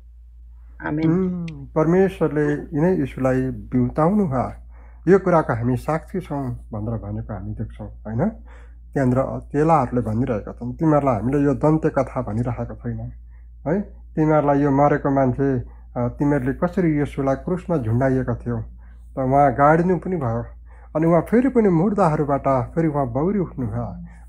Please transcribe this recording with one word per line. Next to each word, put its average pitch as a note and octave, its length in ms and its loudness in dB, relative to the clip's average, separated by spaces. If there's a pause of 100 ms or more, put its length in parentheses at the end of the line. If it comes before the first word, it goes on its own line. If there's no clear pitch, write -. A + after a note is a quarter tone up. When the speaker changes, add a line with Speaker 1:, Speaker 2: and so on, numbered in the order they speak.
(840)
Speaker 1:
आमेन। D#3+ 260 0
Speaker 2:
उम्, E3+ 560 -2
परमेश्वरले D#3 1120 0
यिनै E3+ 220 2
येशूलाई C3 420 0
बिउताउनु B2+ 840 0
भयो, B2 240 -2 (560)
यो F#3+ 120 8
कुराको E3 340 2
हामी A#2+ 240 0
साक्षी D#3 420 -4
छौँ C3+ 540 -8
भनेर A2 240 -6
भनेको G#2 360 -8
हामी G2+ 200 -8
देख्छौँ, G#2 340 -10
होइन? A#2+ 440 -4 (640)
त्यहाँनिर B2+ 460 0
चेलाहरूले C#3 600 2
भनिरहेका A2 500 -2
छन्, B2 220 -10
"तिमीहरूलाई C#3 420 2
हामीले C3+ 280 0
यो C#3+ 100 2
दन्त्य D#3 360 2
कथा C3 320 -2
भनिरहेको A#2 540 -4
छैन A#2 360 -8 (560)
है, F#3+ 140 0
तिमीहरूलाई D3+ 800 2
यो C#3+ 120 2
मरेको C#3+ 380 4
मान्छे, C3+ 500 2
अ, A#2+ 40 -8 (340)
तिमीहरूले C3 560 0
कसरी E3+ 440 0
येशूलाई C3+ 380 0
क्रुसमा F3 420 -4
झुन्डाइएको B2 580 0
थियो, A2+ 280 -6 (520)
त - 20 -8
उहाँ C#3 360 4
गाडिनु E3 440 4
पनि F#3 180 -4
भयो, A#2 300 -4 (500)
अनि D#3 100 0
उहाँ E3 160 4
फेरि B3 280 2
पनि A3+ 200 4
मुर्दाहरूबाट D3+ 1080 2
फेरि E3 120 2
उहाँ C#3+ 200 0
बौरी D#3+ 320 -2
उठ्नुभयो, A#2 640 -6 (240)